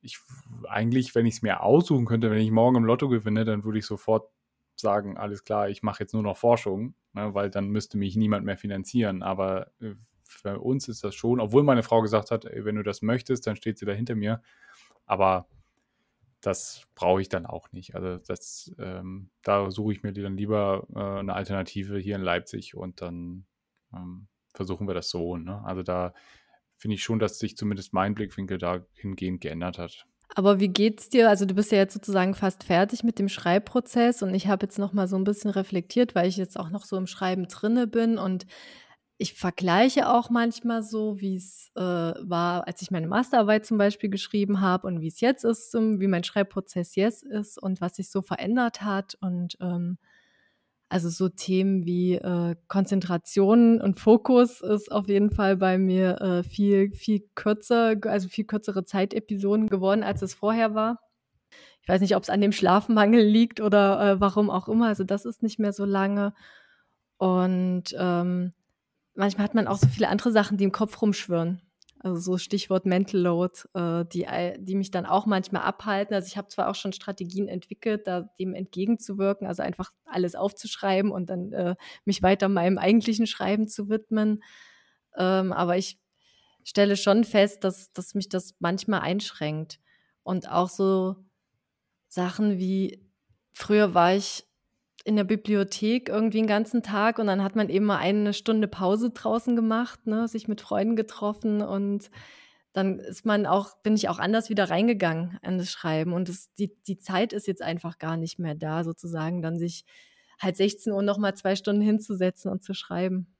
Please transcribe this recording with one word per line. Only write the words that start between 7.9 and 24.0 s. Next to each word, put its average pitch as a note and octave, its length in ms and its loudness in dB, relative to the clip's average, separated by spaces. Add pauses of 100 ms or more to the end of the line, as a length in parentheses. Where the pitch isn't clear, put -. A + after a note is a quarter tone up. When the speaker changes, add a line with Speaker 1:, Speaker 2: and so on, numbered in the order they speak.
Speaker 1:
mich G2+ 180 -2
niemand G#2+ 300 2
mehr G2 140 -4
finanzieren. G2 640 -4
Aber, F#2+ 580 -4
äh, A2 140 -12 (500)
bei G2+ 140 -6
uns C3+ 300 -4
ist A2+ 160 -12
das G2+ 100 -6
schon, B2 260 0
obwohl A2+ 220 4
meine C3 200 4
Frau A2+ 200 4
gesagt G#2+ 280 2
hat, A2+ 140 -2
"Ey, A2 220 -10
wenn G#2+ 100 -4
du G#2+ 60 -4
das G2 180 -6
möchtest, B2 460 -2
dann G#2+ 100 -4
steht - 220 -6
sie G2+ 80 -8
da G2+ 60 -2
hinter A#2 220 -4
mir." A2 280 -2 (640)
Aber F#2+ 420 2 (920)
das - 540 -6
brauche F#2 260 0
ich F#2+ 80 -6
dann E2+ 180 -6
auch - 260 -14
nicht. F#2 240 -16
Also F2+ 280 -8
das, - 540 -14
ähm, F#2 520 -12 (120)
da G2+ 300 2
suche G#2+ 200 -4
ich G2 120 -8
mir G2+ 80 -6
dann G2 240 -6
lieber, G2+ 580 -2
äh, G2 240 -6
eine G2 160 -6
Alternative G2 640 -6
hier G2 160 -6
in G2 80 -6
Leipzig F2+ 540 -4
und F#2 260 -12
dann, F2 440 -12 (460)
ähm, F#2 360 -16 (260)